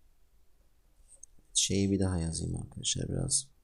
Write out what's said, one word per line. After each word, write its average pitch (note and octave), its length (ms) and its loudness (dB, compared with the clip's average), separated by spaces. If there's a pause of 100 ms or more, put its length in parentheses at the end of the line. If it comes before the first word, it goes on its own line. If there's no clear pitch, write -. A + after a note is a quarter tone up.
(1500)
Şeyi G2 380 2
bir G2 80 4
daha F#2 180 2
yazayım E2 380 -2
arkadaşlar - 540 -4
biraz. - 380 -2 (160)